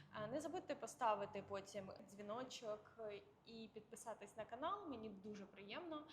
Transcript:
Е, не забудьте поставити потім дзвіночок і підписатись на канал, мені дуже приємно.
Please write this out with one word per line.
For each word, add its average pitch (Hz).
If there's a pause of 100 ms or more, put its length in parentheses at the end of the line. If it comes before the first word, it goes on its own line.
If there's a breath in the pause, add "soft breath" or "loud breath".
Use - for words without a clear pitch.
(240 loud breath)
Е, 214
не 269
забудьте 320
поставити 208
потім 196 (180)
дзвіночок 214 (540)
і 226
підписатись 214
на 214
канал, 330
мені 220
дуже 196
приємно. 302